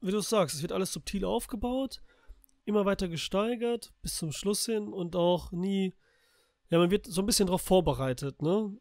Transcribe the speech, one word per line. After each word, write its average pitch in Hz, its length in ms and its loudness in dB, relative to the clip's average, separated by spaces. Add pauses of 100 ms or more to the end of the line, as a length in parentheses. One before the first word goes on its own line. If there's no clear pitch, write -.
Wie 185 120 -4
du 208 80 0
sagst, 190 360 0
es 139 60 -6
wird - 100 -6
alles - 200 -2
subtil 190 320 -6
aufgebaut, 240 800 -4 (640)
immer 208 180 2
weiter 196 240 0
gesteigert, 226 840 -2 (100)
bis - 140 -8
zum 160 160 -4
Schluss - 340 -2
hin 214 260 -2
und 175 240 -4
auch 175 340 2
nie 190 440 0 (760)
ja, 165 80 6
man 175 120 6
wird 202 160 0
so 185 160 -2
ein 202 40 0
bisschen 214 200 4
drauf 180 160 0
vorbereitet, 135 800 2
ne? 196 380 2